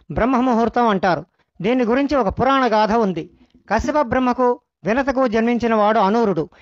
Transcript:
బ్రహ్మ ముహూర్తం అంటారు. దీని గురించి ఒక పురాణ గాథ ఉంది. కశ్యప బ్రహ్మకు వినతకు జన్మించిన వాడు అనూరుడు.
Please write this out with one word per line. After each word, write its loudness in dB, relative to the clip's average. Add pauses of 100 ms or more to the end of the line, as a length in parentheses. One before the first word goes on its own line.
(100)
బ్రహ్మ 0
ముహూర్తం 0
అంటారు. 0 (380)
దీని 0
గురించి 0
ఒక -2
పురాణ 2
గాథ 2
ఉంది. -2 (400)
కశ్యప 0
బ్రహ్మకు 0 (240)
వినతకు 0
జన్మించిన 0
వాడు 2
అనూరుడు. 0 (140)